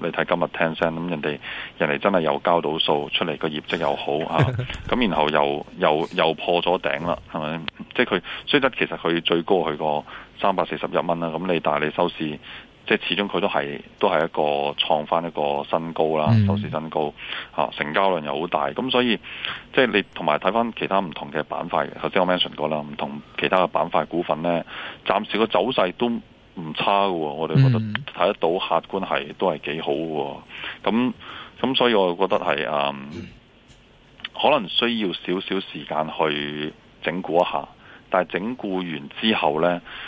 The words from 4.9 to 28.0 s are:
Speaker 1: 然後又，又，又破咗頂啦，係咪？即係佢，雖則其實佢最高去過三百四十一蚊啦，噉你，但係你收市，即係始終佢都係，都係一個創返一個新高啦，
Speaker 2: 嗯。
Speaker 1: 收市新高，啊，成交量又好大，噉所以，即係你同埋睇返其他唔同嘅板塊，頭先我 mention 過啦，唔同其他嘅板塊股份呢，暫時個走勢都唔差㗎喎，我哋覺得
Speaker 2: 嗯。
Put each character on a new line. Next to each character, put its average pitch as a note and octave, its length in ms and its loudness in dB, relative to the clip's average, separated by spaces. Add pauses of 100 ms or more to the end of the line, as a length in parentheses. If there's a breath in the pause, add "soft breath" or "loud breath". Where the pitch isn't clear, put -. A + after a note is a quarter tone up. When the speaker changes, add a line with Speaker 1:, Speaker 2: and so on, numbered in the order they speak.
Speaker 1:
然 E2+ 100 0
後 D2+ 120 4
又， D2 360 2 (120)
又， E2 360 4
又 D#2+ 200 4
破 F2 280 0
咗 F2+ 160 2
頂 D2 280 -2
啦， E2+ 120 -2 (140)
係 E2 80 -4
咪？ D#2 200 -4 (360)
即 B2+ 60 4
係 G#2+ 140 2
佢， F2 60 -2 (240 loud breath)
雖 C#3+ 140 4
則 C3 100 4
其 - 160 -2
實 E2 100 -6
佢 E2+ 260 0
最 E2+ 200 2
高 E2+ 280 2
去 D2+ 60 -2
過 D2+ 280 0 (360 loud breath)
三 G2 140 4
百 F2 120 0
四 D#2 120 -4
十 - 80 -4
一 E2 100 -4
蚊 E2 240 2
啦， E2+ 80 -2
噉 F2 240 -2
你， E2 80 2
但 D2+ 200 2
係 D2+ 60 2
你 D2+ 60 0
收 F2 160 2
市， D2+ 300 -6 (480 loud breath)
即 - 80 2
係 - 40 4 (100)
始 E2+ 80 0
終 G2+ 120 0
佢 F2+ 120 0
都 G2 80 2
係， C#2+ 320 -2 (200)
都 G2+ 100 4
係 D#2+ 140 4
一 E2 40 0
個 - 140 -2 (340)
創 D2+ 300 0
返 E2+ 180 2
一 E2 60 -6
個 D2 400 -2
新 E2 240 -2
高 E2 100 2 (140)
啦， D2+ 140 2
Speaker 2:
嗯。 G#2+ 140 6
Speaker 1:
收 G2 120 2
市 F2+ 100 -4
新 D#2 220 -6
高， D2+ 240 -2 (400 loud breath)
啊， D2 180 0
成 D2 220 -4
交 G2 160 4
量 D#2+ 140 0
又 D2 160 -2
好 F2 80 -2
大， D2 220 0
噉 A#2+ 200 -4
所 B2 120 4
以， A2+ 140 2 (560 loud breath)
即 C#3 80 4
係 B2+ 60 8
你 G2 180 4 (100)
同 F2 120 -6
埋 D2+ 120 4
睇 F#2+ 140 2
返 A#2 260 2
其 D#2 80 0
他 F#2+ 120 2
唔 F#2 120 0
同 D2 200 -10
嘅 D#2 140 -2
板 D2+ 260 -6
塊， D2 180 0 (120)
頭 D#2 100 -2
先 F#2+ 100 2
我 F2+ 60 4
mention F2+ 300 0
過 D2+ 120 -2
啦， D#2 120 -2
唔 D2 160 -10
同 D2 260 -6 (180)
其 C#2+ 80 0
他 F#2+ 100 4
嘅 F2+ 100 6
板 D#2+ 220 0
塊 E2 160 2
股 E2+ 160 -2
份 D#2+ 200 -2
呢， E2+ 200 0 (440 loud breath)
暫 G#2 240 0
時 - 80 -2
個 A2 80 4
走 G#2+ 240 2
勢 F#2+ 220 2
都 A#2+ 160 0
唔 F2+ 640 -8
差 G2+ 320 2
㗎 G2 40 0
喎， - 40 0
我 D#2 340 -4
哋 D#2+ 60 0
覺 C3 160 8
得 A2+ 80 2
Speaker 2:
嗯。 A2 160 -2 (200)